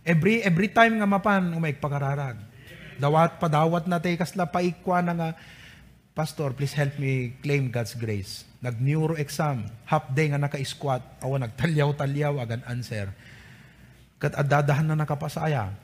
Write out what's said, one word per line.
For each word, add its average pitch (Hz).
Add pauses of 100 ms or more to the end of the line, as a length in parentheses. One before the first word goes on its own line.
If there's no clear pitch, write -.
Every, 175
every 196
time 226
nga 214
mapan, 196
umaig 165
pakararag. 139 (560)
Dawat, 156
padawat 165
na 175
te, 175
kasla 175
paikwa 180
na 175
nga, 165 (880)
"Pastor, 151
please 135
help 143
me 131
claim 143
God's 113
grace." 110 (160)
Nag-neuro 143
exam, 143 (160)
half 156
day 156
nga 143
naka-squat, 139
awa 131
nagtalyaw-talyaw, 143
agan 117
answer. 110 (1040)
Kat -
addadahan 143
na 156
nakapasa 151
aya. 120 (120)